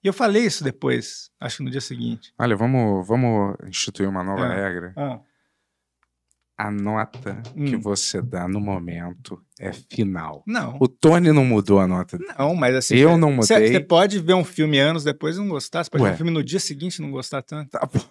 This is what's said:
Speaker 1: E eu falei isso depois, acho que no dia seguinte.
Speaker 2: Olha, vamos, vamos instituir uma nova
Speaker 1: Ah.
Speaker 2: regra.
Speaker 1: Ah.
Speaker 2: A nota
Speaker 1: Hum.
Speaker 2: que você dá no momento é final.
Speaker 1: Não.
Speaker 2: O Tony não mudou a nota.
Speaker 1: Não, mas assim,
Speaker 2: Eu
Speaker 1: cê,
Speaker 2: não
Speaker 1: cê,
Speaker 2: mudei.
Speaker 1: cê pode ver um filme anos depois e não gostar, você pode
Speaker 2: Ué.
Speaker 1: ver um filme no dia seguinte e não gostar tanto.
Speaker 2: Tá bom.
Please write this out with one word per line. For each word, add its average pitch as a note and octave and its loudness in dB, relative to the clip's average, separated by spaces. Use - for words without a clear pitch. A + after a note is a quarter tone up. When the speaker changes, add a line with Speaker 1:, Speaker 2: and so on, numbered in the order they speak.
Speaker 1:
E G3 -4
eu G3 0
falei A3 2
isso D#3+ -2
depois, B2+ -4
acho B2+ -8
que D3 -10
no B2+ -6
dia C3 -6
seguinte. A#2+ -10
Speaker 2:
Olha, A#2 2
vamos, G#2+ 2
vamos A2 0
instituir G2 -4
uma F#2+ -4
nova F#2+ -4
Speaker 1:
Ah. F2+ -4
Speaker 2:
regra. F#2 -6
Speaker 1:
Ah. C#3 -6
Speaker 2:
A G#2 -6
nota G#2+ -6
Speaker 1:
Hum. D3 -4
Speaker 2:
que C3 -2
você G2+ -4
dá F2+ -6
no G2 -2
momento F2 -8
é F#2+ -10
final. E2+ -6
Speaker 1:
Não. E3 -6
Speaker 2:
O C3+ 4
Tony E3 6
não C#3+ 6
mudou G2+ 4
a F#2+ 2
nota. F2+ -4
Speaker 1:
Não, C#3+ 0
mas C3 2
assim, - 0
Speaker 2:
Eu C#3 8
Speaker 1:
cê, E3+ 6
Speaker 2:
não C#3+ 4
Speaker 1:
cê, G#2+ 4
Speaker 2:
mudei. G#2+ 6
Speaker 1:
cê C#3 4
pode F#3 4
ver E3+ 2
um F3+ 2
filme D3+ 0
anos D3+ 2
depois D3 -4
e G3 -8
não G3+ -4
gostar, E3 -6
você - -8
pode C3+ 2
Speaker 2:
Ué. G2 2
Speaker 1:
ver F2+ -2
um - -8
filme E3+ -2
no D#3 -2
dia D3+ -4
seguinte D#3 -8
e D#3+ -10
não C#3+ -8
gostar C3+ -10
tanto. D3+ -12
Speaker 2:
Tá - -8
bom. B2+ 0